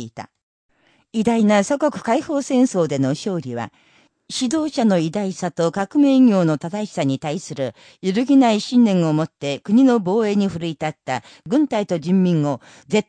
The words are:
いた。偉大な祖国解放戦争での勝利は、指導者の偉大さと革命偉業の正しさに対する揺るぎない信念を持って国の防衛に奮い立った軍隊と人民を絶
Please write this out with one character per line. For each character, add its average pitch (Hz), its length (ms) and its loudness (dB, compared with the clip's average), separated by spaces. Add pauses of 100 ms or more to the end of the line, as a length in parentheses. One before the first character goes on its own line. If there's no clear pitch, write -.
い 113 40 -16
た。 - 220 -18 (840)
偉 220 100 0
大 226 220 2
な 208 180 4
祖 285 140 -2
国 285 140 0
解 240 320 -4
放 285 180 -4
戦 262 220 2
争 185 240 0
で 139 100 -4
の 135 120 0
勝 175 300 -4
利 127 140 -10
は、 117 180 -8 (560)
指 262 300 -4
導 311 160 -4
者 240 120 0
の 196 120 4
偉 165 140 -2
大 196 220 -4
さ 175 180 -6
と 170 200 -2
革 196 300 -2
命 277 140 4
偉 262 100 6
業 196 200 4
の 156 120 2
正 208 300 -8
し - 40 -14
さ 170 120 -4
に 135 160 -2
対 151 200 -6
す - 140 -14
る 131 220 -6 (260)
揺 185 120 -2
る 240 120 0
ぎ 277 120 4
な 247 140 6
い 208 80 2
信 247 240 2
念 185 240 2
を 156 60 0
持 156 120 0
っ - 60 -12
て 139 280 -6
国 233 240 2
の 247 160 4
防 202 260 -2
衛 202 100 0
に 202 120 0
奮 170 180 -6
い 165 60 -4
立 156 140 -8
っ 156 100 -6 (100)
た 127 160 -4 (240)
軍 269 220 0
隊 208 180 -2
と 175 140 -4
人 180 240 2
民 170 240 2
を 139 120 -4 (280)
絶 208 220 -2